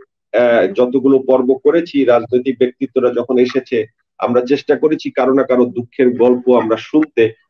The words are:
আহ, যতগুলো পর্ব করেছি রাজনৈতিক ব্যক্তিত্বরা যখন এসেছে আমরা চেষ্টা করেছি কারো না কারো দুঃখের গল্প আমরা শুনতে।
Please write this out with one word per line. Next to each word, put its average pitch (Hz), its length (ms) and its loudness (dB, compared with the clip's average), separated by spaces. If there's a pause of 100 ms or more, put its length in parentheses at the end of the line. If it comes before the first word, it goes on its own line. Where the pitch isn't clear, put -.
(340)
আহ, 110 400 2
যতগুলো 131 460 2
পর্ব 131 340 0 (100)
করেছি 151 420 0
রাজনৈতিক 120 540 0
ব্যক্তিত্বরা 127 500 -2
যখন 123 280 -2
এসেছে 123 480 -2 (320)
আমরা 120 300 0
চেষ্টা 139 280 0
করেছি 151 360 -2
কারো 131 220 0
না 135 100 2
কারো 127 220 0
দুঃখের 123 520 -2
গল্প 123 400 2
আমরা 110 200 -2
শুনতে। 113 560 -2 (160)